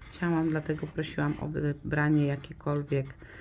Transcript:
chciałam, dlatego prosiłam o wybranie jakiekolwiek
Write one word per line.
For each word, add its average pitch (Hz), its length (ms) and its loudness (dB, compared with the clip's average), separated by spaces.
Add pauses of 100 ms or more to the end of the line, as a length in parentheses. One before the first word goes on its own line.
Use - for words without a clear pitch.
(100)
chciałam, 165 400 2
dlatego 156 360 -2
prosiłam 151 540 -2
o 151 80 -4
wybranie 151 800 2
jakiekolwiek 143 800 -2 (340)